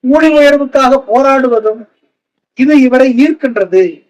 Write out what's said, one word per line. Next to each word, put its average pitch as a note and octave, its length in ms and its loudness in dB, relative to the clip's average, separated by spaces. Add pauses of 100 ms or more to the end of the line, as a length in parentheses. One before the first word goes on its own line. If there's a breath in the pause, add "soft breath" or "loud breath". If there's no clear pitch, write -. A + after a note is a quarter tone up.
கூலி D#4 260 2
உயர்வுக்காக C#4+ 720 0
போராடுவதும் A#3 800 -2 (760)
இது C#4+ 220 0
இவரை B3+ 260 2 (100)
ஈர்க்கின்றது. A#3 680 -2 (260)